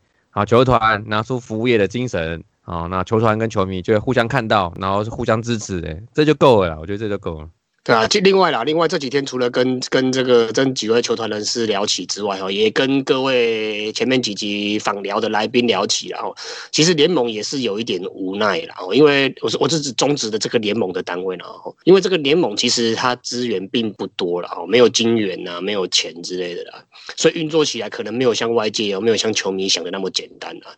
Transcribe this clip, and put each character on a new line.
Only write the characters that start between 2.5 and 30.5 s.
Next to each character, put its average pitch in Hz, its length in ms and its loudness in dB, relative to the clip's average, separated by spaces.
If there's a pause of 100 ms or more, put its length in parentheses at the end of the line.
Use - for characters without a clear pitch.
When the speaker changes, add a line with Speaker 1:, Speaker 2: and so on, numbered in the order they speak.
Speaker 1:
啊， 85 300 -8
那 92 120 -2
球 113 160 0
团 110 200 4
跟 113 100 -2
球 107 160 -2
迷 92 160 -4
就 113 120 2
会 107 40 6
互 113 160 -2
相 117 140 2
看 117 200 -2
到， 101 320 2
然 95 140 -2
后 104 120 0
互 117 200 -8
相 113 160 2
支 117 160 -2
持， 95 300 -6
哎， 80 160 -10 (100)
这 151 100 2
就 151 120 4
够 127 260 6
了 90 80 2
啦， 78 100 -6
我 80 60 -12
觉 92 60 -8
得 101 80 -6
这 110 100 -4
就 101 80 -2
够 90 220 -8
了。 80 100 -14 (360)
Speaker 2:
对 - 80 4
啊， 220 140 4
其-， 196 140 2
另 190 160 6
外 180 120 4
啦， 120 140 -2
另 139 140 0
外 165 100 2
这 170 100 -2
几 135 120 -6
天 139 160 0
除 127 120 -8
了 123 120 0
跟， 127 280 0 (120)
跟 131 200 2
这 127 140 0
个， 120 300 6
跟 131 200 2
几 110 140 -6
位 120 140 4
球 117 160 0
团 110 120 -4
人 104 140 -4
士 117 220 -2
聊 104 200 0
起 101 200 -2
之 98 180 -6
外， 98 160 -2
哦， 95 100 -4
也 104 220 2
跟 135 320 2
各 135 200 0
位 110 680 0
前 117 160 -2
面 127 140 2
几 117 120 -4
集 104 460 -2
访 104 240 -4
聊 101 160 -4
的 110 80 -2
来 107 180 0
宾 120 220 2
聊 101 180 2
起 - 220 -4
啦， 95 160 -8
哦。 98 100 -6 (380)
其 - 100 2
实 175 120 4
联 143 180 4
盟 123 180 2
也 107 140 -6
是 143 160 -6
有 107 180 -2
一 117 60 -4
点 104 180 -4 (120)
无 92 240 -6
奈 95 240 0
啦， - 180 -12
哦， 92 160 -2
因 139 80 8
为 139 380 4
我 113 80 -2
是， 113 100 -2
我 151 80 2
是 156 140 -2
指 139 100 -6
中 143 240 0
职 120 140 -4
的 107 100 -2
这 113 80 -4
个 120 120 -6
联 107 180 -4
盟 92 160 -2
的 90 100 -6
单 90 220 -8
位 92 100 -4
啦， 87 100 -14
哦， - 380 -16
因 175 100 8
为 196 60 8
这 190 100 0
个 185 100 2
联 143 180 2
盟 117 180 0
其 120 140 0
实 113 260 0
它 123 220 0
资 120 280 -6
源 98 220 -4
并 113 240 -2
不 95 160 -8
多 87 340 -4
啦， - 140 -8
哦， 87 100 -8
没 98 120 4
有 123 100 10
金 113 300 2
源 92 280 -4
啊， 87 140 -8
没 95 140 -4
有 95 140 -2
钱 85 360 -4
之 90 140 -8
类 87 180 -6
的 92 160 -8
啦， - 100 -20 (360)
所 160 120 2
以 165 40 2
运 156 160 -4
作 156 160 2
起 120 160 -4
来 104 80 -8
可 - 120 -8
能 107 120 -8
没 123 100 -2
有 120 100 4
像 117 220 -2
外 110 140 0
界， 101 260 -2
哦， 95 60 -4
没 113 80 2
有 107 80 4
像 110 160 0
球 - 180 -2
迷 95 160 -2
想 87 160 0
的 87 80 -8
那 98 80 -6
么 95 100 -4
简 - 200 -6 (100)
单 82 200 -14